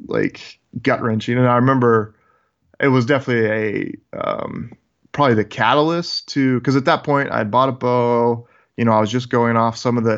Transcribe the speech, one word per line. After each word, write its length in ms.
like, 520
gut 200
wrenching. 360
And 100
I 80
remember 600
it 80
was 180
definitely 920
a, 40
um, 440
probably 240
the 100
catalyst 840
to, 320
'cause 140
at 100
that 180
point 280
I 80
had 120
bought 180
a 40
bow, 760
you 100
know, 60
I 80
was 120
just 180
going 260
off 220
some 200
of 60
the 140